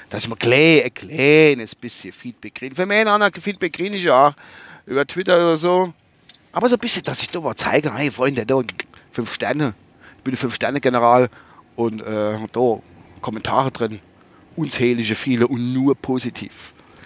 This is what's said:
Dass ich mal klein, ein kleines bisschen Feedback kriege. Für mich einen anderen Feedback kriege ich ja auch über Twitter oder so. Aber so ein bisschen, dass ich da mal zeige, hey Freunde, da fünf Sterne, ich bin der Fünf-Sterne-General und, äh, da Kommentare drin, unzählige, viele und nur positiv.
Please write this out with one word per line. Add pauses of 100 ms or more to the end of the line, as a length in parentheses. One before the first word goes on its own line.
(100)
Dass
ich
mal
klein,
ein
kleines
bisschen
Feedback
kriege.
Für
mich
einen
anderen
Feedback
kriege
ich
ja
auch (500)
über
Twitter
oder
so. (580)
Aber
so
ein
bisschen,
dass
ich
da
mal
zeige,
hey
Freunde,
da (520)
fünf
Sterne, (460)
ich
bin
der
Fünf-Sterne-General (440)
und,
äh, (160)
da (420)
Kommentare
drin, (580)
unzählige,
viele
und
nur
positiv. (320)